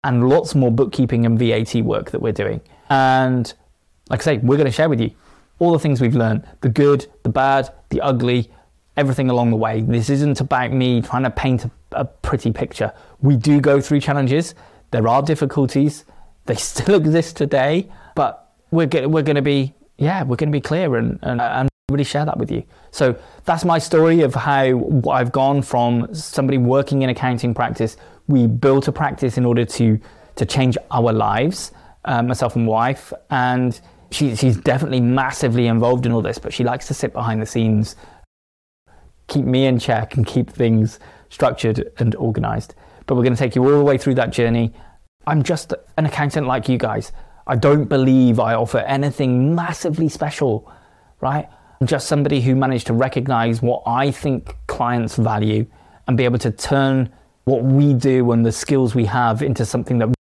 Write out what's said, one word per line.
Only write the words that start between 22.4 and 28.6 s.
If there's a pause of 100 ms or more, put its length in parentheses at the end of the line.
you. (280)
So (280)
that's
my
story
of
how (100)
I've
gone
from
somebody
working
in
accounting
practice. (300)
We
built